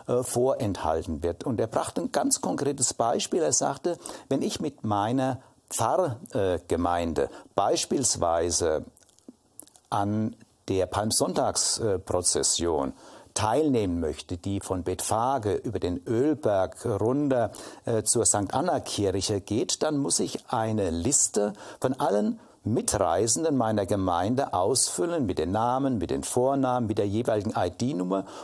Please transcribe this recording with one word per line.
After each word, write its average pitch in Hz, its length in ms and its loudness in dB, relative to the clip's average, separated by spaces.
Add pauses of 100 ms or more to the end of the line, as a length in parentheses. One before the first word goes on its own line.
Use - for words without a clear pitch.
äh, 123 160 2
vorenthalten 82 1000 0
wird. 85 220 -2
Und 113 160 -2
er 113 60 0
brachte - 360 -2
ein - 100 -4
ganz - 280 0
konkretes 143 540 0
Beispiel. 156 480 2
Er 156 100 2
sagte, 151 460 0 (300)
wenn 135 140 2
ich - 180 -4
mit 147 240 -6
meiner 117 560 0 (280)
Pfarr-, 135 520 0 (140)
äh, 95 340 2
Gemeinde 85 600 0 (260)
beispielsweise 87 1300 0 (1080)
an 107 460 -2 (320)
der 92 180 2
Palmsonntagsprozession 92 2000 0 (420)
teilnehmen 110 640 2
möchte, 80 360 -6
die 98 240 -4
von 92 220 -4
Bethphage 107 720 0
über 98 240 -4
den 87 280 -4
Ölberg 117 800 0
runter, 120 640 2 (360)
äh, 110 160 0
zur 110 240 2
Sankt 104 280 2
Anna 147 260 0
Kirche 98 600 0
geht, - 420 -2
dann 156 140 0
muss 139 240 0
ich - 300 -4
eine 110 400 0
Liste 101 640 2 (260)
von 131 180 0
allen 208 400 0 (260)
Mitreisenden 113 920 2
meiner 110 300 2
Gemeinde 98 680 0
ausfüllen 135 760 0
mit 90 120 -2
den 82 120 0
Namen, 123 480 0
mit - 120 -2
den 135 120 -2
Vornamen, 127 640 2
mit 107 120 -2
der 101 100 2
jeweiligen 107 480 0
I-D-Nummer 98 680 -2 (200)